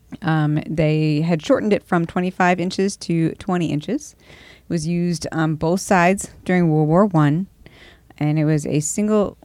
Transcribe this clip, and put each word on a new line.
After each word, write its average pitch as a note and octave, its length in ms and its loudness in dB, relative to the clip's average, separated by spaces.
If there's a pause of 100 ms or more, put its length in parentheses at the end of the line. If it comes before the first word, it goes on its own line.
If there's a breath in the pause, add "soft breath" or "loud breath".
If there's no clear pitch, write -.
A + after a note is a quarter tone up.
(220)
Um, D3+ 440 0
they D#3 540 0
had E3 240 -2
shortened G#3 300 2
it - 80 -2
from E3+ 240 0
twenty-five F3+ 520 0
inches F#3 400 -4
to E3 360 0
twenty F3 320 -4
inches. D#3+ 540 -4
It - 500 -20
was D#3+ 160 -4
used F3 460 -2
on D#3+ 240 -2
both E3+ 260 -2
sides G3 480 2 (160)
during F3 240 2
World D3+ 180 2
War F3+ 160 6
One, E3+ 420 2 (680 loud breath)
and D3+ 220 0
it D3+ 80 2
was D3+ 180 0
a D3+ 160 0
single, G#3 640 -2